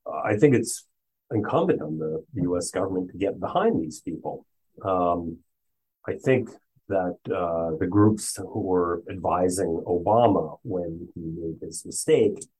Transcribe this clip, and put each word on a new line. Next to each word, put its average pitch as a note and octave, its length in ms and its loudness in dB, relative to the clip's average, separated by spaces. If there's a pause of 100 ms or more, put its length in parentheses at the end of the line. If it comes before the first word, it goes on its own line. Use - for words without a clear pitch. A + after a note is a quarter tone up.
I D2+ 300 -2
think C#3 200 6
it's - 280 -4 (460)
incumbent C#3+ 500 0
on D#2 180 -6
the D#2 240 -4 (120)
U F2+ 240 0
S F2 120 -6
government F#2 400 -4
to - 60 -14
get F#2 240 -4
behind F3 420 0
these D#2 180 -10
people. - 440 -8 (400)
Um, F2 540 0 (680)
I G2+ 60 -2
think B2+ 380 2 (380)
that, F#2 280 0 (180)
uh, E2 460 -2
the F#2 80 0
groups G#2 480 4
who G2+ 240 -6
were F2 500 0
advising F2+ 760 0
Obama F#2+ 760 4
when F2 520 -6
he F2 80 -8
made E2 400 -6
his - 240 -12
mistake A#2 580 2 (160)